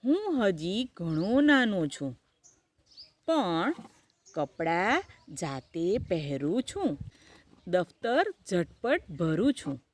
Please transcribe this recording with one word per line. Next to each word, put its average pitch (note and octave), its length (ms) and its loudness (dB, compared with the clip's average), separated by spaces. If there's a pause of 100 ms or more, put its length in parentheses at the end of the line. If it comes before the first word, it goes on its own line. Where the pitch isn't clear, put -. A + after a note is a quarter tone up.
હું D4+ 440 2
હજી F#3+ 500 -2
ઘણો F3 440 2
નાનો A#3+ 460 4
છું, C3+ 320 -8 (1040)
પણ A3+ 500 0 (580)
કપડાં F3 720 0 (320)
જાતે E3 640 -4
પહેરું D#3 680 -2
છું. D4 340 -4 (720)
દફતર A3+ 580 0 (240)
ઝટપટ F#3+ 640 -2
ભરું E3 420 0
છું. - 300 -6 (100)